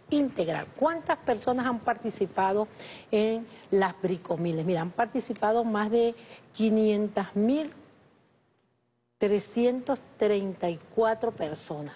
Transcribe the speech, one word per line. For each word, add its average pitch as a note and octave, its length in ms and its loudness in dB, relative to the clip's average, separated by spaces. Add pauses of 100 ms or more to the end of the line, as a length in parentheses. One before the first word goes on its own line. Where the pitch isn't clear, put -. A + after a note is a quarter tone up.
integral. G3+ 640 0
¿Cuántas D#4+ 420 0
personas B3 480 -2
han B3 140 -2
participado G#3 880 0 (440)
en A3 340 0 (240)
las F#3+ 320 4
bricomiles? E3+ 640 -2
Mira, F3 160 0
han F3 100 -4
participado A3+ 720 0
más G#3+ 280 0
de A#3 240 2 (380)
quinientas G#3+ 800 2
mil C#4 360 2 (1500)
trescientos B3 800 0 (180)
treinta G3 520 0
y E3 100 -6 (160)
cuatro A3+ 360 2
personas. D3+ 640 -8